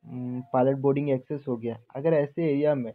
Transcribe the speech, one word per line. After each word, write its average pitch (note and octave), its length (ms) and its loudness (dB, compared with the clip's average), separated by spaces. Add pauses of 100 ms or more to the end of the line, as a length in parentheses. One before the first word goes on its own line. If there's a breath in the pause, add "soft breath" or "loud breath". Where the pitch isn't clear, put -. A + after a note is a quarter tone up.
उम, B2 360 -8
pilot C3 340 2
boarding C#3 340 2
access C#3 380 -4
हो B2 80 -2
गया, A2+ 240 -6 (160)
अगर D#3+ 180 2
ऐसे D3 360 0
area D3 240 2
में A#2+ 200 -4